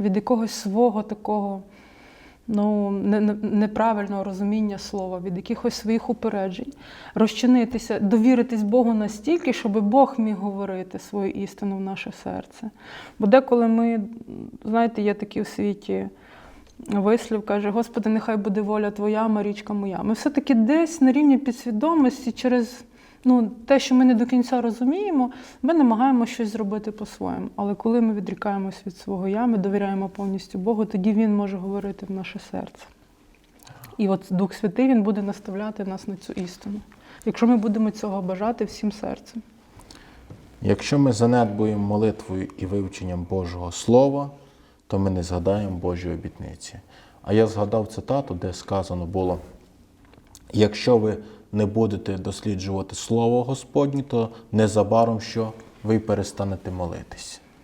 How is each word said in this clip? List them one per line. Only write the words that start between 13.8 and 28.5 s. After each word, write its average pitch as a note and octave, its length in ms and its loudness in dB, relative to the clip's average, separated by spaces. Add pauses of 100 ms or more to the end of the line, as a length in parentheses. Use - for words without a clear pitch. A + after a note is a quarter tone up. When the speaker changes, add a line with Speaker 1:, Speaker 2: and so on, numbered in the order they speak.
Speaker 1:
знаєте, A3+ 380 0
є G3+ 120 2
такий G#3 280 -6
у - 20 -4
світі G3 640 -4 (800)
вислів, G#3+ 580 0
каже: G#3 240 0
«Господи, A3 400 -2
нехай A3 260 0
буде G#3 240 -2
воля G#3 300 -2
Твоя, G#3+ 380 -2
Марічка G#3 440 -2
моя». G3+ 300 -4
Ми G#3+ 100 0
все-таки C#4 420 0
десь D4+ 460 4
на C4 120 8
рівні C#4 260 6
підсвідомості B3 920 0
через, B3 520 0 (400)
ну, B3 260 6 (160)
те, C#4 120 6
що C4 160 2
ми B3+ 100 8
не B3+ 100 8
до A3 120 2
кінця B3 340 2
розуміємо, B3+ 680 0 (320)
ми D4+ 120 2
намагаємося B3 580 4
щось A3+ 200 -2
зробити G#3+ 400 -4
по-своєму. F#3+ 640 -8
Але G3+ 180 -2
коли A#3 260 2
ми A3 140 4
відрікаємось G3 720 -4